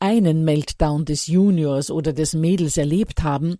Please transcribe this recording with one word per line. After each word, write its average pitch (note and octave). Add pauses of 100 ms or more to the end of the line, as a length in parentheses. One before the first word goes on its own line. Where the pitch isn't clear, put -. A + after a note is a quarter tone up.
einen F#3
Meltdown D3+
des D3
Juniors D#3+
oder D3+
des D3+
Mädels E3
erlebt E3
haben, D#3